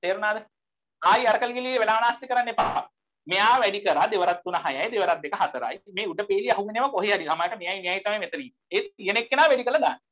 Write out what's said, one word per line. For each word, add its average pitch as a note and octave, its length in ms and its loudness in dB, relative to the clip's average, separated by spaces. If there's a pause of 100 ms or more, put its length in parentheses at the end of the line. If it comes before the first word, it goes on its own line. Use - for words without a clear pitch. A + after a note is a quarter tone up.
තේරුණාද? G#3+ 420 -2 (560)
ආයි A3+ 260 4
අර G#3+ 120 2
කලිය B3 400 -2
වෙලාව A3 220 2
නාස්ති A#3+ 260 -2
කරන්න B3 220 0
එපා. - 400 -2 (380)
මෙයා G#3 320 4
වැඩි G#3 220 0
කරා. F3+ 260 2
දේවරත් G3+ 340 0
තුන F3+ 180 -6
හයයි. E3 320 -4
දේවරත් F3 300 0
දෙක D3+ 140 -6
හතරයි. D3+ 540 -4
මේ G3 180 -6
උඩ F3+ 160 -6
පේලිය G3+ 280 0
අහු G3+ 160 0
වෙනව A#3+ 240 -2
කොහේ G3+ 240 0
හරි. E3+ 100 -4
සමහරට E3+ 320 -2
මෙයයි F#3 240 -6
මෙයයි F#3 220 -4
තමයි G#3 160 -2
මෙතන D#3+ 200 -8
ඉන්නේ. B2+ 160 -14 (120)
ඒ G3+ 220 -2
තියෙන G3+ 280 -4
එක්කෙනා C4+ 320 4
වැඩි B3 140 2
කළා C4 180 2
දාන්න. A3 180 0 (120)